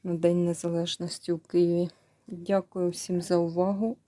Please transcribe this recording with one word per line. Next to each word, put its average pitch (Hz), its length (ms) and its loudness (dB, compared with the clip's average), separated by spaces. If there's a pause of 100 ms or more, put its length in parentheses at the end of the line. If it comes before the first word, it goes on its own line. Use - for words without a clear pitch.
на 175 100 -2
День 175 320 2
Незалежності 170 840 -4
у 170 60 0
Києві. 175 520 2 (380)
Дякую 185 640 -2
всім 175 320 -4
за 170 160 2
увагу 190 600 0 (100)